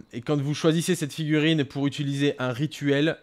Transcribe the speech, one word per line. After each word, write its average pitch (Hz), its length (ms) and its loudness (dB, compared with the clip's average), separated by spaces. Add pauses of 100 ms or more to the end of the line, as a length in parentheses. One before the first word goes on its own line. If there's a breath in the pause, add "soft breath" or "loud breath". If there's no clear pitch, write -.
(120)
et 120 100 -10
quand 147 200 -2
vous 143 120 -2
choisissez 165 420 2
cette 147 180 -6
figurine 151 520 2
pour 139 220 -4
utiliser 139 520 0
un 127 120 -2
rituel, 143 720 0